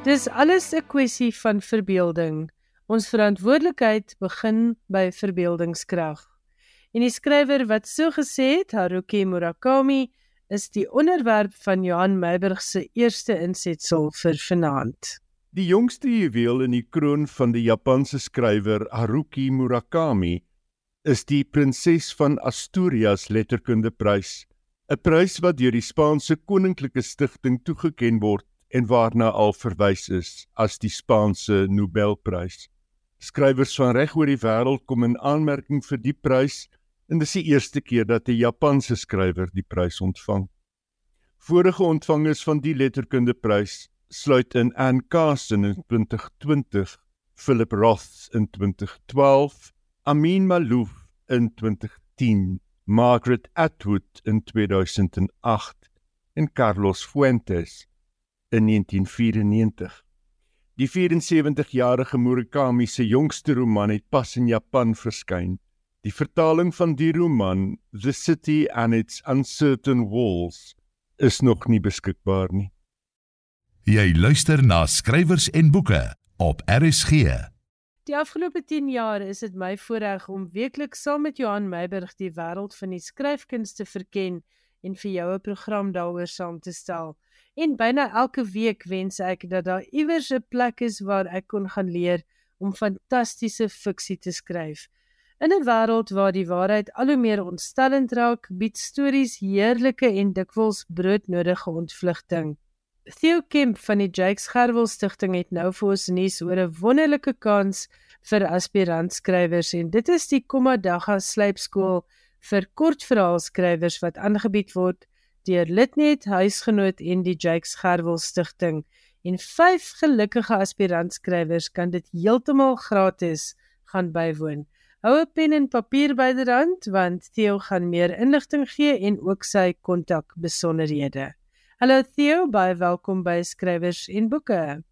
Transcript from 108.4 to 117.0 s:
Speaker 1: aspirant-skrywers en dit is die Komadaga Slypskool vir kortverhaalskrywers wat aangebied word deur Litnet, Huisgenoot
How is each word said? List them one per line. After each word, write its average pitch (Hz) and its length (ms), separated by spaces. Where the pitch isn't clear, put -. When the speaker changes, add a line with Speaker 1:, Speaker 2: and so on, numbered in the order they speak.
Speaker 1:
aspirant-skrywers 175 1300
en 170 160
dit 226 180
is 349 180
die 269 140
Komadaga 208 800
Slypskool 190 840
vir 196 340
kortverhaalskrywers 175 1300
wat 170 180
aangebied 208 540
word 180 340
deur 175 200
Litnet, 277 580
Huisgenoot 196 760